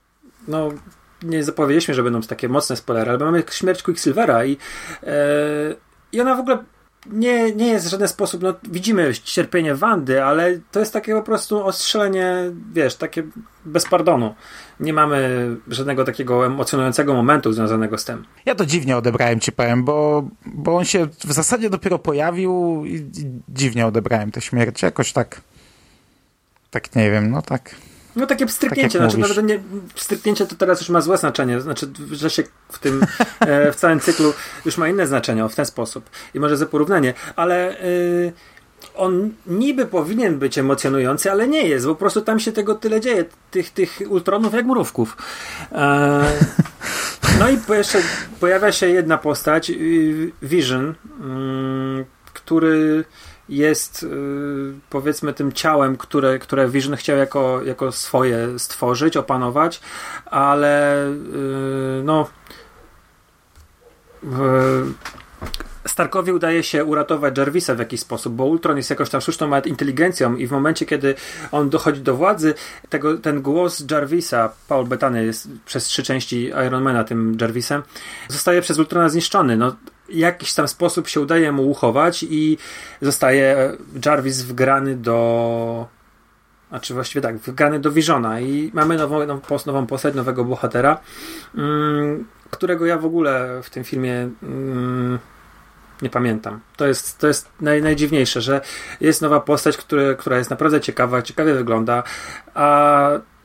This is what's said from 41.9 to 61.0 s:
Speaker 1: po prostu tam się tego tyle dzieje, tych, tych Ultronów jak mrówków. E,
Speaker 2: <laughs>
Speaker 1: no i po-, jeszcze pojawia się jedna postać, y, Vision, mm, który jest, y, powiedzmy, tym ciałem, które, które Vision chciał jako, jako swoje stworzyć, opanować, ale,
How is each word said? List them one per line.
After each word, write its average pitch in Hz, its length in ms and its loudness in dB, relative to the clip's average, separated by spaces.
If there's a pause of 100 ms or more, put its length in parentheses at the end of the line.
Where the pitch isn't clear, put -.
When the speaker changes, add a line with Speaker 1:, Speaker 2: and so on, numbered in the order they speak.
Speaker 1:
po - 40 -10
prostu 202 220 2
tam 220 180 2
się 220 120 -2
tego 214 240 0
tyle 220 260 0
dzieje, 214 240 0 (260)
tych, 180 180 -2
tych - 400 -2
Ultronów 196 440 0
jak 233 120 0
mrówków. 165 520 0 (540)
E, 143 520 4 (500)
Speaker 2:
<laughs> - 680 0
Speaker 1:
no 233 100 6
i 269 80 4
po-, 214 180 0
jeszcze 208 240 2 (400)
pojawia 190 320 4
się - 180 2
jedna 165 280 4
postać, 151 520 0
y, 160 640 0 (100)
Vision, 139 540 0 (260)
mm, 131 840 -4 (280)
który 160 720 2 (440)
jest, 151 540 0
y, - 40 -8 (840)
powiedzmy, 143 440 -2
tym 139 180 -4
ciałem, 139 460 2
które, 131 420 0
które 135 300 0
Vision 135 260 -2
chciał 143 220 0
jako, 135 460 0
jako 131 280 -4
swoje 123 680 0
stworzyć, 127 580 0
opanować, 131 640 0 (440)
ale, 143 840 2